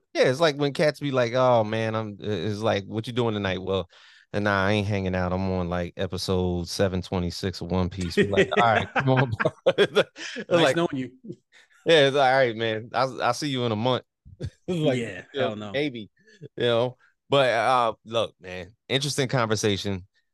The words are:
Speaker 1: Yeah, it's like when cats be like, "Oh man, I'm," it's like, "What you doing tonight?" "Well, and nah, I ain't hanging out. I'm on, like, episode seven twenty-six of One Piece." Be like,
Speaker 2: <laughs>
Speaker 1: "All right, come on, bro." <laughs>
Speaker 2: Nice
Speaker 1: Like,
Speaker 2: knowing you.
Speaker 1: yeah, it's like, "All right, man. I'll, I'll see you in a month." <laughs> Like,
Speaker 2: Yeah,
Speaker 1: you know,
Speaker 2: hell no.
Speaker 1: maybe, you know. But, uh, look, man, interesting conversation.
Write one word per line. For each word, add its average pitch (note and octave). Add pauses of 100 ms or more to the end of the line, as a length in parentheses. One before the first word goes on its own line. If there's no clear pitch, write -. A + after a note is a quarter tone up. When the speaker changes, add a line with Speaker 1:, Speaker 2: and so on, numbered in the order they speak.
(160)
Speaker 1:
Yeah, D#4+
it's C3+
like D#3+
when C#3+
cats D3+
be C#3+
like, B2
"Oh B2+
man, A2
I'm," G#2+
it's G2+
like, G2+
"What G#2+
you B2+
doing A#2
tonight?" G2
"Well, F#2+ (460)
and G#2
nah, G2
I G2+
ain't G#2
hanging F#2+
out. F#2
I'm F#2+
on, F2+
like, F2
episode F#2
seven F#2
twenty-six F2+
of E2+
One F2+
Piece." F2+
Be G3+
like, G2
Speaker 2:
<laughs> -
Speaker 1:
"All A#2
right, F#2 (100)
come C3+
on, C3
bro." A2 (160)
<laughs> F#3 (460)
Speaker 2:
Nice -
Speaker 1:
Like, D#3+
Speaker 2:
knowing E3+
you. B2+ (760)
Speaker 1:
yeah, D3+
it's C3+
like, C3+
"All C3+
right, A#2+
man. A2
I'll, B2
I'll A2+
see D3+
you B2+
in A#2
a G#2+
month." B2 (340)
<laughs> -
Like, D3+
Speaker 2:
Yeah, G2+ (100)
Speaker 1:
you C#3
know, B2+
Speaker 2:
hell G#2+
no. G#2
Speaker 1:
maybe, B2 (320)
you D3+ (100)
know. A#2+ (320)
But, C3+
uh, A#2 (120)
look, A2
man, F2+ (140)
interesting C#3
conversation. G#2 (260)